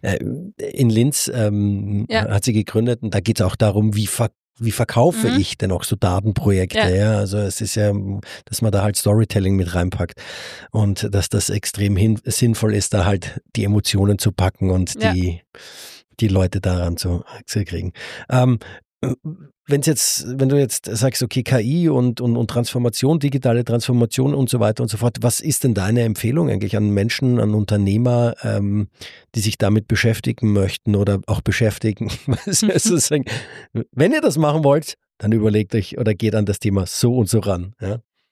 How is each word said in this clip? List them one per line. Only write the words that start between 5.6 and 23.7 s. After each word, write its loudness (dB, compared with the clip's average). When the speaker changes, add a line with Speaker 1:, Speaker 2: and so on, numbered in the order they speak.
Speaker 1:
auch -2
so -4
Datenprojekte, 0
Speaker 2:
Ja. 2
Speaker 1:
ja? 4
Also -2
es -4
ist -6
ja, 2
dass -10
man 2
da 2
halt 0
Storytelling 2
mit 0
reinpackt -2
und 0
dass 0
das 0
extrem -2
hin-, 2
sinnvoll 0
ist, -2
da 2
halt -2
die 0
Emotionen 2
zu 0
packen 0
und -2
Speaker 2:
Ja. 2
Speaker 1:
die, -2
die 2
Leute 2
daran 0
zu, -2
zu -4
kriegen. -6
Ähm, 4
wenn's 0
jetzt, -2
wenn 0
du 4
jetzt 0
sagst, -2
okay, -2
K 0
I 0
und, 2
und, 0
und -2
Transformation, 0
digitale 0
Transformation 0